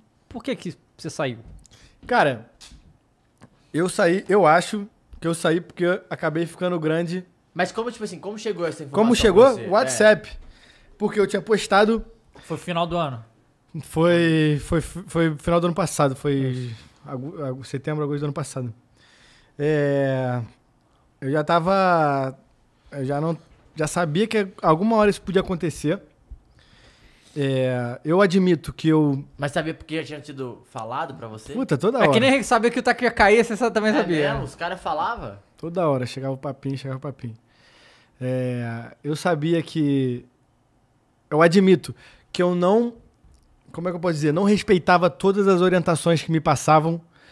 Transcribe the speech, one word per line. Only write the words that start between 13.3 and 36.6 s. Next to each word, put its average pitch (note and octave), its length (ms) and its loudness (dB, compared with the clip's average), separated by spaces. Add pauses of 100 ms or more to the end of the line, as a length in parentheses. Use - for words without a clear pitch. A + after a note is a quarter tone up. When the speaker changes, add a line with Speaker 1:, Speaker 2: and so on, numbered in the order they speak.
Speaker 2:
Foi, D#3+ 840 2
foi, E3+ 160 0
foi E3 560 -2
final E3+ 240 0
do E3+ 80 0
ano E3+ 60 -2
passado, D3 420 0
foi C3 540 -4 (340)
agu-, C#3+ 400 -12
agu-, C3 200 -8
setembro, D3+ 400 -6
agosto C#3+ 160 -4
do D3 60 -6
ano C#3+ 60 -4
passado. C3 400 -8 (840)
É, C#3 840 0 (800)
eu C3+ 100 -6
já D3+ 120 0
tava, E3 960 2 (540)
eu C#3 120 -8
já C#3+ 160 -2
não, D#3+ 160 -2 (380)
já D#3 120 -4
sabia F3 400 -2
que G#3 220 -4 (140)
alguma F#3+ 340 2
hora G#3 140 4
isso G3 100 -6
podia F#3+ 200 -2
acontecer. F3+ 600 -4 (1400)
É, B2+ 640 -2
eu F3 200 2
admito F3+ 500 2
que - 160 -2
eu D3 340 2 (140)
Speaker 3:
Mas C#3 160 -6
sabia D#3+ 220 -4
porque D#3 240 -10
já D#3 60 -8
tinha C3+ 200 -14
sido C3 460 -12
falado C3 440 -10
pra A#2 140 -14
você? G#2+ 240 -16
Speaker 2:
Puta, A3+ 240 -2
toda A3 220 -2
Speaker 1:
É A3 40 4
Speaker 2:
hora. E3 80 6
Speaker 1:
que C3 100 4
nem C4 100 4
a - 20 4
gente C4+ 140 0
sabia A#3 240 2
que A#3+ 80 -4
o A#3+ 40 -2
Taque A#3+ 220 0
ia A#3 60 2
cair, A3 340 6
você A3+ 120 -4
sa-, A#3 140 0
também G#3+ 200 0
Speaker 3:
É G#3+ 40 0
Speaker 1:
sabia. D#3 380 0
Speaker 3:
mesmo? C3+ 120 -6
Os B2 100 -12
caras F3 260 -8
falavam? E3 560 -6 (220)
Speaker 2:
Toda E3+ 280 -4
hora, C3 200 0
chegava C3+ 260 -8
o C3 60 -8
papinho, C#3 400 -8